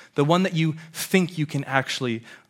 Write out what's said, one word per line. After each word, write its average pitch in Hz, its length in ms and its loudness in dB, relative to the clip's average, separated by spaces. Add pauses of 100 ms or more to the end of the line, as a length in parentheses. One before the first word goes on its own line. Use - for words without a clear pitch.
(160)
The 143 80 4
one 175 180 4
that 185 120 0
you 160 200 2 (180)
think - 460 0
you 147 80 -2
can 139 180 -6
actually 127 600 -2 (260)